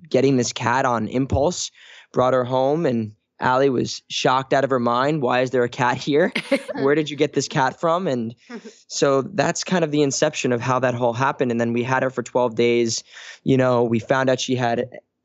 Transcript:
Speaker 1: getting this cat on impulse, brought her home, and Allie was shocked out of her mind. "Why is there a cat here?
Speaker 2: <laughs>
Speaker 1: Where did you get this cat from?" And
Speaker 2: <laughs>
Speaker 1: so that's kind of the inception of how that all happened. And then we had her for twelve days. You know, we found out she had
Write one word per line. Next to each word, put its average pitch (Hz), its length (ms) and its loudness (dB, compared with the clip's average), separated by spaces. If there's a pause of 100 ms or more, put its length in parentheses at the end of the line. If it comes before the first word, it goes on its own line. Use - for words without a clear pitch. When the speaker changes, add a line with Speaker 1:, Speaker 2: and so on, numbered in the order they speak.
Speaker 1:
getting 135 280 2
this 120 160 0
cat 123 320 0
on 113 240 0
impulse, 135 640 -2 (420)
brought 127 220 2
her 127 100 2
home, 131 420 0
and 113 260 -2 (280)
Allie 131 300 2
was 120 380 -4
shocked 131 440 0
out 135 120 4
of 127 60 -2
her 135 80 2
mind. 127 440 0
"Why 123 180 2
is 127 100 0
there 123 140 2
a 123 40 0
cat 123 280 0
here? 151 360 0 (220)
Speaker 2:
<laughs> - 200 -4
Speaker 1:
Where 143 200 2
did 151 160 0
you 147 60 -8
get 139 160 0
this 139 160 -2
cat - 320 -2
from?" 175 260 0
And 120 280 -4 (140)
Speaker 2:
<laughs> 240 120 -16 (260)
Speaker 1:
so 135 360 2
that's 139 420 -2
kind 180 200 0
of 151 60 0
the 147 120 2
inception 139 500 0
of 117 80 0
how 127 180 0
that 127 160 0
all 120 200 0
happened. 135 360 0
And 117 100 0
then 117 120 0
we 120 100 0
had 131 200 0
her 131 80 0
for 123 120 -4
twelve 123 320 -2
days. 120 480 2 (420)
You 131 120 4
know, 127 260 4
we 117 160 0
found 131 320 2
out 127 100 0
she 127 160 -2
had 120 320 -2 (360)